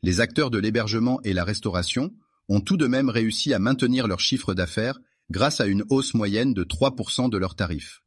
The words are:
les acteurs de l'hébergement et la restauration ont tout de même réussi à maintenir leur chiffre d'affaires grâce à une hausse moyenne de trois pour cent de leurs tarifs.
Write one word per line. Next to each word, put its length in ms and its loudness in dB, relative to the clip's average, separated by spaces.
les 180 2
acteurs 300 2
de 80 0
l'hébergement 640 0
et 100 -2
la 120 2
restauration 680 -2
ont 100 4
tout 160 0
de 100 2
même 220 2
réussi 460 0
à 40 0
maintenir 480 2
leur 140 -2
chiffre 320 -2
d'affaires 460 -2
grâce 320 0
à 40 2
une 220 2
hausse 240 2
moyenne 400 0
de 100 0
trois 320 0
pour 160 -6
cent 200 0
de 80 -2
leurs 180 -4
tarifs. 500 -6